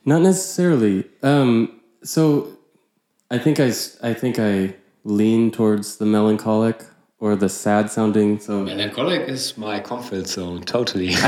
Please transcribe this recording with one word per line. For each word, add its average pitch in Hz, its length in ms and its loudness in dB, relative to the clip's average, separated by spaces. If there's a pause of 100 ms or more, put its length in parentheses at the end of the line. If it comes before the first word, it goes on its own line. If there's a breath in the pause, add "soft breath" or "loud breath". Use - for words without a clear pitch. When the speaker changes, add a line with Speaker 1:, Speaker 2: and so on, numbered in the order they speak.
Speaker 1:
Not 160 160 4
necessarily. 170 840 2 (180)
Um, 127 560 2 (240)
so 156 520 0 (760)
I 123 80 -2
think 147 200 2
I 131 100 4
s-, - 340 -6
I 117 100 -2
think 120 240 -2
I 98 380 0 (280)
lean 110 460 2
towards 107 480 0
the 110 80 -4
melancholic 107 800 2 (360)
or 104 160 0
the 95 140 0
sad 104 420 0
sounding. 107 480 2
So 101 240 -6
Speaker 2:
Melancholic 107 640 -4
is 131 280 -8
my 104 220 -6
comfort 101 480 -10
zone, 87 360 -8
totally. 104 460 -2
<laughs> 87 180 0